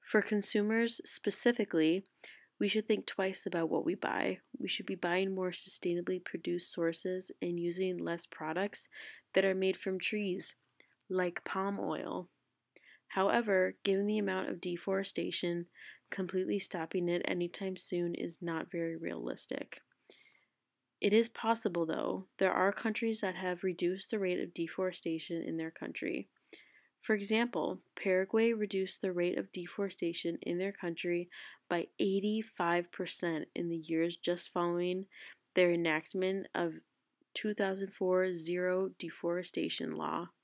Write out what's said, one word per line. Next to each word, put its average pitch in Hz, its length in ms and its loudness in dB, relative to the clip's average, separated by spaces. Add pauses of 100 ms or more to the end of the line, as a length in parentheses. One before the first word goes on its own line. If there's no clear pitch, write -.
For 208 220 2
consumers 220 800 2
specifically, 196 960 4 (560)
we 202 80 2
should 214 200 2
think 202 180 2
twice 190 400 0
about 165 240 0
what - 160 2
we 175 80 2
buy. - 460 -2 (200)
We 202 80 -4
should 190 200 -4
be 196 80 -2
buying 185 400 0
more 185 160 -2
sustainably 175 720 -2
produced 175 500 -2
sources 185 580 -2 (100)
and 175 180 -2
using 175 380 0
less 170 280 -4
products 165 600 -4 (460)
that 190 120 6
are 190 100 4
made 190 220 2
from 190 200 -2
trees, 196 580 0 (540)
like 180 360 -2
palm 196 340 -2
oil. 180 480 -4 (840)
However, 190 760 4
given 196 220 4
the 214 140 2
amount 190 300 0
of 175 120 -4
deforestation, 175 1040 0 (440)
completely 185 480 0
stopping 175 480 0
it 175 180 2
anytime 180 520 -2
soon 175 360 -2
is - 280 -6
not 170 280 -4
very 165 260 -4
realistic. - 840 -6 (1200)
It 196 140 4
is 226 160 6
possible, 214 560 0
though. 185 420 -2 (100)
There 190 140 4
are 190 220 4
countries 220 480 -2
that 185 140 -2
have 180 280 -4
reduced 185 480 -2
the 214 80 -2
rate 185 200 0
of 175 140 -4
deforestation 170 880 -4
in 165 140 -4
their 160 160 -4
country. - 560 -6 (720)
For 214 140 2
example, 202 640 0 (160)
Paraguay 196 560 2
reduced 196 500 -2
the 185 120 0
rate 175 240 0
of 196 160 -4
deforestation 175 880 -4
in 175 180 -2
their 196 140 -2
country 175 560 -2 (400)
by 175 180 0 (120)
eighty-five 196 920 0
percent 165 640 -4
in 175 140 -2
the 165 80 -2
years 165 400 0
just - 340 -2
following 175 540 0 (500)
their 180 160 8
enactment 175 840 0
of 170 200 0 (600)
two 214 220 0
thousand 190 380 -2
four 185 400 4
zero 180 680 0
deforestation 170 920 -2
law. 156 360 -4 (160)